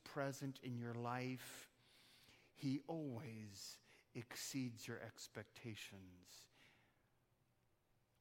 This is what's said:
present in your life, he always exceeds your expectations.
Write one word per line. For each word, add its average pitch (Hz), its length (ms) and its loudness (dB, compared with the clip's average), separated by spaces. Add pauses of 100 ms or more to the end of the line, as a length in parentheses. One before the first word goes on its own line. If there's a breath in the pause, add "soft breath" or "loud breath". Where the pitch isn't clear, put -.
present 139 600 2
in 123 140 2
your 120 160 2
life, 123 760 2 (840 loud breath)
he 139 340 4
always 117 920 -2 (380 loud breath)
exceeds 123 720 0
your 117 140 0
expectations. 101 1500 -6 (1700 loud breath)